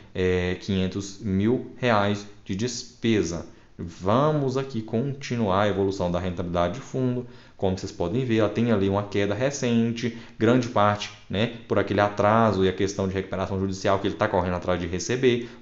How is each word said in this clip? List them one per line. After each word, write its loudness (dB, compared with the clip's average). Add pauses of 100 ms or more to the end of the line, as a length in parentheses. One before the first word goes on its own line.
(120)
é, 0
quinhentos -2
mil 0
reais 2 (180)
de -6
despesa. -2 (320)
Vamos 0
aqui -4
continuar 0
a 4
evolução 0
da 0
rentabilidade -2
de -10
fundo. -2 (300)
Como 0
vocês -8
podem -2
ver, 2
ela 4
tem 0
ali 2
uma 0
queda 0
recente, -2 (180)
grande 4
parte, 2 (180)
né, -2 (100)
por 2
aquele 2
atraso 4
e 6
a 0
questão 0
de -2
recuperação -2
judicial 0
que 0
ele -4
tá 2
correndo 0
atrás 0
de -4
receber. 0 (120)